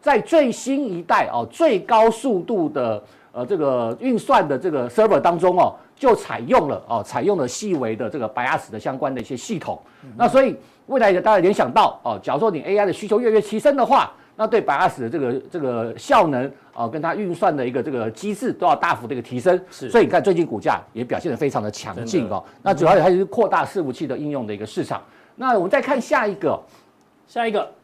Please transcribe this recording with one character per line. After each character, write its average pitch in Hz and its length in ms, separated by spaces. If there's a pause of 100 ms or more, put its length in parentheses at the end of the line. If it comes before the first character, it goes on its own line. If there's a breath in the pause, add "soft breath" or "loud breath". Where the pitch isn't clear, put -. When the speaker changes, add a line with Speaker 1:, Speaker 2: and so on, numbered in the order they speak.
Speaker 1:
在 285 140
最 285 320
新 277 360
一 175 140
代 180 320
哦， 120 160
最 226 300
高 226 320
速 220 300
度 170 280
的， 113 340 (280 soft breath)
呃， 123 120
这 185 140
个 123 420
运 247 180
算 208 300
的 139 80
这 127 140
个 131 180
server 208 320
当 175 180
中 180 200
哦， 147 160 (220 loud breath)
就 240 200
采 - 260
用 170 260
了 107 200
哦， 113 140
采 127 220
用 190 160
了 127 80
细 196 260
微 117 220
的 113 120
这 139 120
个 110 100
bias 135 400
的 107 100
相 135 160
关 135 200
的 123 40
一 113 40
些 131 120
系 175 220
统。 - 240 (220 soft breath)
Speaker 2:
嗯 131 80
哼。 107 40
Speaker 1:
那 240 120
所 254 160
以 202 120 (300 soft breath)
未 254 140
来 208 140
大 185 180
家 208 80
联 180 120
想 185 200
到 185 320
哦， 107 180
假 147 140
如 226 40
说 220 120
你 147 100
A 196 160
I 208 80
的 175 80
需 208 140
求 214 120
越 240 100
来 220 40
越 214 80
提 214 160
升 277 180
的 262 80
话， 220 300 (220 soft breath)
那 214 100
对 214 180
bias 156 380
的 113 80
这 135 80
个， 127 160 (160)
这 175 100
个 117 380
效 226 300
能 139 240 (240 loud breath)
哦， 117 120
跟 151 140
它 165 140
运 190 180
算 165 240
的 123 100
一 127 40
个 127 100
这 123 80
个 113 220
机 202 240
制 220 180
都 175 140
要 147 80
大 170 180
幅 117 140
的 131 80
一 - 20
个 120 60
提 123 160
升。 180 200 (120)
Speaker 2:
是。 127 180
Speaker 1:
所 233 100
以 196 40
你 147 80
看 170 120
最 196 120
近 165 100
股 104 160
价 120 180 (140)
也 113 100
表 120 140
现 160 140
得 117 40
非 143 140
常 120 140
的 104 80
强 98 240 (100)
劲 135 200
哦。 98 40
Speaker 2:
真 - 0
的。 95 140 (180 loud breath)
Speaker 1:
那 196 140
主 160 100
要 160 60
还 185 180
是 185 160
扩 208 220
大 165 180
伺 185 180
服 131 80
器 151 140
的 131 100
应 147 140
用 135 160
的 104 80
一 101 40
个 104 60
市 131 220
场。 104 160 (340 soft breath)
那 247 200
我 190 60
们 175 80
再 277 120
看 262 180
下 240 280
一 196 80
个。 135 260 (640 soft breath)
Speaker 2:
下 233 220
一 226 40
个。 202 160 (160)